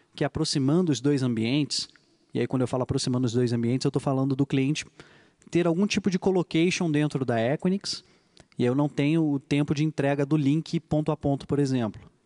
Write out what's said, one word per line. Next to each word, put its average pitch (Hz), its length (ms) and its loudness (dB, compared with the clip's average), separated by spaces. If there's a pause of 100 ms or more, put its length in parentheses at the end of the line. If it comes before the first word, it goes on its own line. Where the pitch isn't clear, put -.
(140)
que 151 100 -4
é - 20 0
aproximando 156 640 0
os 123 100 0
dois 139 220 0
ambientes, 123 680 -2 (440)
e - 80 -2
aí 120 60 0
quando 127 160 -2
eu 123 60 -2
falo 127 140 -2
aproximando 131 440 -2
os 110 60 -2
dois 120 200 0
ambientes, 120 320 0
eu 143 60 2
tô 143 80 0
falando 135 380 0
do 139 100 4
cliente 135 380 0 (640)
ter 170 160 2
algum 170 200 2
tipo 202 240 0
de 180 80 0
colocation 175 720 0
dentro 147 340 0
da 117 160 0
Equinix, 160 640 -2 (540)
e 123 60 2
eu 123 100 2
não 147 140 2
tenho 151 360 0
o 143 140 0
tempo 143 360 0
de 147 100 0
entrega 143 420 0
do 147 100 0
link 156 440 0
ponto 151 300 -2
a 151 60 0
ponto, 139 300 -2
por 143 120 -2
exemplo, 131 420 0 (260)